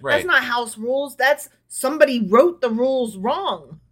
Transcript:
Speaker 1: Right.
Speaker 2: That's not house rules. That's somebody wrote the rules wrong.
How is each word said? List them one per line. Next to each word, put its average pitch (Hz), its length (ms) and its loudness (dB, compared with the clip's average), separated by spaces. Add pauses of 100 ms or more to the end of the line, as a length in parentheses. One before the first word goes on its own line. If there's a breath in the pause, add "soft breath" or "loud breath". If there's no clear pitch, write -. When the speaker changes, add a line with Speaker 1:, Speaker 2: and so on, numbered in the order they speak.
Speaker 1:
Right. 262 120 0
Speaker 2:
That's 349 120 0
not 285 160 4
house 240 340 -4
rules. 262 380 -4
That's 277 340 0 (200)
somebody 277 520 2
wrote 240 420 2
the 247 80 -2
rules 240 460 -2
wrong. 214 600 -6 (140)